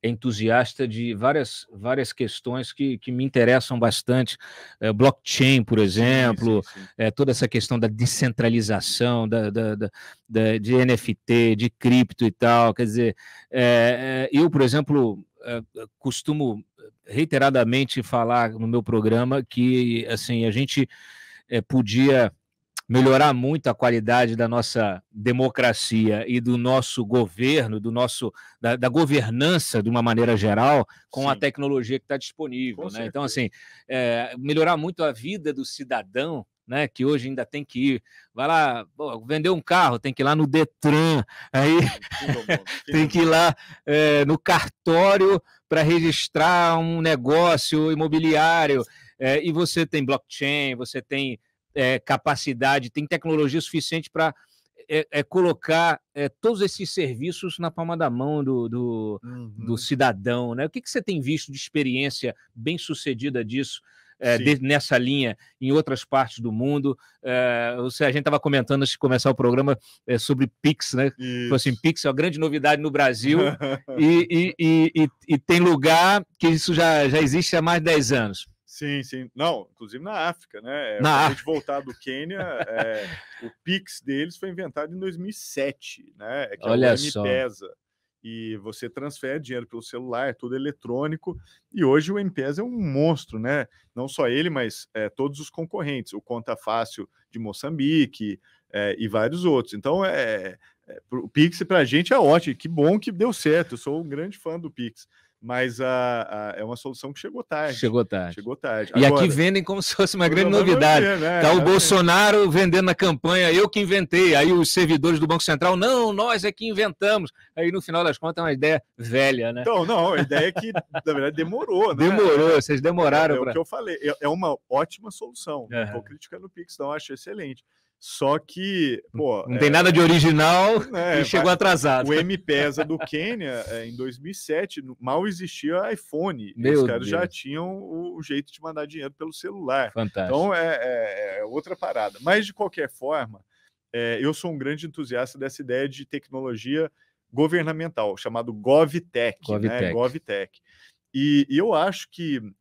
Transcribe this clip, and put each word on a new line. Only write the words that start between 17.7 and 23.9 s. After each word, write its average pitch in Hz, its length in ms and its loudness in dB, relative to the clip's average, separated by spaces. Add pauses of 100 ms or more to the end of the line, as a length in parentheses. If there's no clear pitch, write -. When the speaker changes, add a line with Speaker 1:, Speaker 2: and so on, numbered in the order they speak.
Speaker 1:
falar 117 500 0
no 113 140 -6
meu 117 160 0
programa 117 640 0
que, 123 640 0
assim, 113 400 -2
a 110 40 2
gente, 131 380 0 (580)
é, 117 140 -2
podia 123 720 2 (560)
melhorar 131 440 6
muito 131 360 -2
a 113 60 0
qualidade 120 600 2